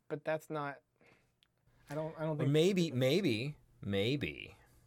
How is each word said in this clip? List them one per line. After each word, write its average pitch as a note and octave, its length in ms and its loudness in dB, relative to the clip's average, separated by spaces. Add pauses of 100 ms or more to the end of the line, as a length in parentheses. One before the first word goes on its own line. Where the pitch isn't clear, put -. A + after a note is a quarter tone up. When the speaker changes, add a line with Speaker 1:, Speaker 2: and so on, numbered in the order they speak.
Speaker 1:
but D#3 160 -8
that's D#3 260 -4
not, C#3+ 300 -6 (1120)
I C#3+ 60 -8
don't, D#3 220 -6
I D#3+ 60 -8
don't D#3 120 -2
Speaker 2:
Or - 20 -6
Speaker 1:
think D3 140 2
Speaker 2:
maybe, E3+ 400 4
maybe, C3 640 2 (280)
maybe G2 720 -2 (320)